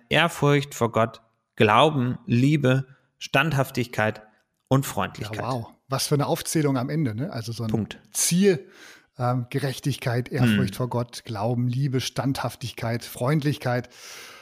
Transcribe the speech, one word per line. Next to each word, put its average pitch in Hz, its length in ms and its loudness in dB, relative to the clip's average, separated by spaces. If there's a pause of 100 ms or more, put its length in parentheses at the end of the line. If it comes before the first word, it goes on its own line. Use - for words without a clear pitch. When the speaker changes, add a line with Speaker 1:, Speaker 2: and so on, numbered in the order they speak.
Speaker 1:
Ehrfurcht 143 680 2
vor 117 160 0
Gott, 113 300 0 (340)
Glauben, 123 720 4
Liebe, 131 580 4 (320)
Standhaftigkeit 127 1040 -2 (460)
und 135 180 4
Freundlichkeit. 104 540 -6
Speaker 2:
Ja, 113 120 -6
wow. 117 220 -8 (160)
Was 131 180 -2
für 151 80 2
eine 143 120 2
Aufzählung 147 500 0
am 127 120 -2
Ende, 151 260 -2
ne? 123 160 -6
Also 117 200 -8
so 113 120 -6
ein 110 60 -4
Speaker 1:
Punkt. 110 300 -2 (120)
Speaker 2:
Ziel, 185 560 2 (500)
ähm, 123 320 0
Gerechtigkeit, 127 840 -2
Ehrfurcht 117 420 2
Speaker 1:
Hm. - 40 -12
Speaker 2:
vor 127 120 -2
Gott, 120 360 -6
Glauben, 120 420 -2
Liebe, 131 320 0
Standhaftigkeit, 120 1040 -4
Freundlichkeit. 131 840 -2 (520)